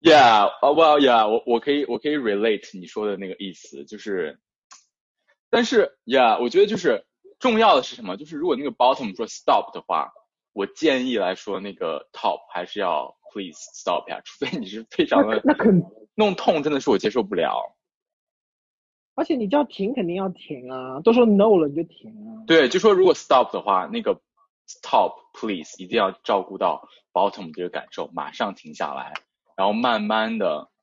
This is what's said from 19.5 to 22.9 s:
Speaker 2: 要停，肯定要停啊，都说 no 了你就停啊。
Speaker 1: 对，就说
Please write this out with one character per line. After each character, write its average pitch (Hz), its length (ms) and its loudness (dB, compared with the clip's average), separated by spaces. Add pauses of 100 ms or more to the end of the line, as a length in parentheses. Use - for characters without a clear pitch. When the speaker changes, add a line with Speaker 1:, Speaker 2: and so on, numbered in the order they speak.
Speaker 2:
要 294 60 2
停， 208 320 -6
肯 208 100 -4
定 170 100 -6
要 190 140 -6
停 127 420 -14
啊， 131 300 -10
都 226 100 4
说 240 140 6
no 208 320 6
了 156 100 2
你 143 80 -8
就 165 80 -4
停 - 280 -16
啊。 - 340 -20
Speaker 1:
对， 151 240 6
就 190 100 0
说 208 140 4